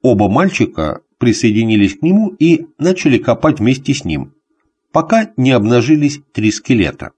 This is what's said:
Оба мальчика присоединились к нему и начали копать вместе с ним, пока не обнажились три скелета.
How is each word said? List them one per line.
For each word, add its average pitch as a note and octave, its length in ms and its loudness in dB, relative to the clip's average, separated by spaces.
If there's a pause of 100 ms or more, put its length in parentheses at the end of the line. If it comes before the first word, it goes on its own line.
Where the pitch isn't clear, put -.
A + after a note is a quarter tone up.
Оба G#2 280 2
мальчика G#2+ 720 -2 (160)
присоединились A2 800 0
к - 40 -10
нему G3 360 2
и D#3+ 300 2 (100)
начали D#3 400 0
копать - 420 -2
вместе C3 340 -2
с - 120 -6
ним, D2+ 280 -8 (580)
пока G#3+ 460 0
не C3 140 2
обнажились B2+ 720 2 (120)
три G#2+ 180 0
скелета. - 680 -4